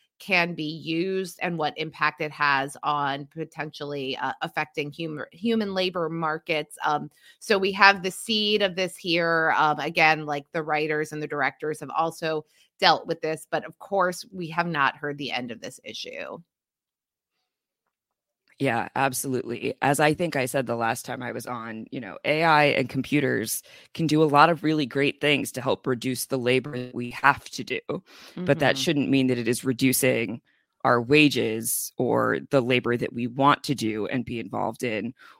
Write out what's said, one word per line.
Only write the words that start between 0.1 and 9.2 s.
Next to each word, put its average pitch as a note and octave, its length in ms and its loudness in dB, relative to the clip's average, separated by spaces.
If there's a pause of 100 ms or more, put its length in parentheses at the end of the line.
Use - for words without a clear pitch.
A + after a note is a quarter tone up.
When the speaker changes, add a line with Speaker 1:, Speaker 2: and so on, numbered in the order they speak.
Speaker 1:
can F3 340 0
be D#3+ 100 -6
used E3 800 -4
and F3 160 -2
what D3 200 -4
impact D#3 440 -4
it D3+ 100 -6
has C#3+ 500 0
on C#3+ 440 -2
potentially, D3 920 -8
uh, C3 140 -4 (100)
affecting D3+ 560 -6
hum-, D#3 360 -8
human G#3 400 -2
labor F#3 340 0
markets. D#3+ 800 -4
Um, D3 260 0 (280)
so G#3 180 2
we F#3+ 160 0
have G3 300 6
the F#3+ 80 0
seed G#3+ 500 0
of F#3 160 0
this F#3 180 -2
here. E3 640 2